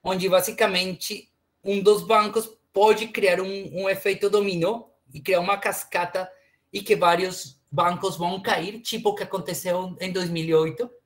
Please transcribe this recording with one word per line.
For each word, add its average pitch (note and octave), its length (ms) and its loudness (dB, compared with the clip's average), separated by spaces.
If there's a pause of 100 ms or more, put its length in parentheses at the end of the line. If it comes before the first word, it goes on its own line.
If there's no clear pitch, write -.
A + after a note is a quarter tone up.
onde F#3+ 260 -2
basicamente F#3 1000 0 (320)
um G3 200 -2
dos G3+ 200 6
bancos G#3+ 480 2 (220)
pode A3 360 4
criar F3+ 320 2
um, F#3+ 420 -8
um F#3+ 60 0
efeito G3 420 0
dominó G3+ 540 0 (280)
e D3+ 80 -14
criar F3+ 200 2
uma G3 180 0
cascata F#3 720 -4 (420)
e G3 80 -6
que G3 160 2
vários F3+ 640 0 (100)
bancos F3+ 460 0
vão F3+ 240 -4
cair, G3+ 400 -4
tipo G#3 300 -2
o G3+ 40 -6
que G3 80 -8
aconteceu F3+ 760 -4
em F#3 100 -6
dois F3+ 200 -2
mil E3 140 -4
e E3 100 2
oito. D#3+ 360 2 (160)